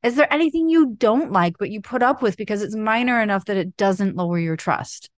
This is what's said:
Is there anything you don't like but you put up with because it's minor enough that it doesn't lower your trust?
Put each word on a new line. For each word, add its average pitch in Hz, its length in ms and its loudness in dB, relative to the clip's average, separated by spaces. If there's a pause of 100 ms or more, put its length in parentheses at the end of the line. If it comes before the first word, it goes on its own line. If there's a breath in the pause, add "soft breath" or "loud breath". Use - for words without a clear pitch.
Is 240 120 0
there 294 180 4
anything 320 340 0
you 320 300 4
don't 220 340 2
like 175 260 2
but 190 140 -6
you 214 100 -8
put 247 220 -2
up 262 180 2
with 208 140 0
because 208 260 -4
it's 214 140 -6
minor 226 460 0
enough 202 240 0
that 208 100 -4
it 185 220 -4
doesn't 196 400 0
lower 175 220 -2
your 165 180 -2
trust? - 600 -6